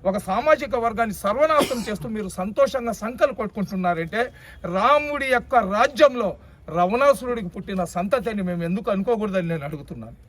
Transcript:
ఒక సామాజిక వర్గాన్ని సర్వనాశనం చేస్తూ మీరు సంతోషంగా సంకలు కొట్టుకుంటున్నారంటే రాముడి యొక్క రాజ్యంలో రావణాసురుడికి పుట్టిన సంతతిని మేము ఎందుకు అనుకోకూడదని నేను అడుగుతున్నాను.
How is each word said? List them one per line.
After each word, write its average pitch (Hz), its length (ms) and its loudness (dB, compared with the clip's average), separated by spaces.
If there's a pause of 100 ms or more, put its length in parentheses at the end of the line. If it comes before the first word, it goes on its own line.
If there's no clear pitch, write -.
ఒక 190 140 0
సామాజిక 247 580 2
వర్గాన్ని 226 380 0
సర్వనాశనం 262 760 2
చేస్తూ 214 180 -6
మీరు 214 200 -6
సంతోషంగా 233 640 0
సంకలు 254 400 -2
కొట్టుకుంటున్నారంటే 196 1000 -4 (320)
రాముడి 277 640 2
యొక్క 254 280 0
రాజ్యంలో 240 840 4 (320)
రావణాసురుడికి 226 800 2
పుట్టిన 185 360 -4
సంతతిని 208 580 -2
మేము 175 220 -2
ఎందుకు 196 260 -2
అనుకోకూడదని 196 580 0
నేను 160 160 -4
అడుగుతున్నాను. 127 520 -12 (120)